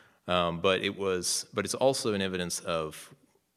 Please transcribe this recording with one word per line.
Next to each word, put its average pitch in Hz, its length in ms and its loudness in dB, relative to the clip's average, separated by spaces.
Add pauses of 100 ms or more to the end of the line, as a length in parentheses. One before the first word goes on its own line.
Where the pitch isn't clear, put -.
(280)
Um, 87 340 2
but 95 200 4
it 98 160 -2
was, 92 560 -2
but 101 120 -2
it's - 80 -4
also 127 400 2
an 98 80 0
evidence 92 400 -2
of 80 520 -4 (440)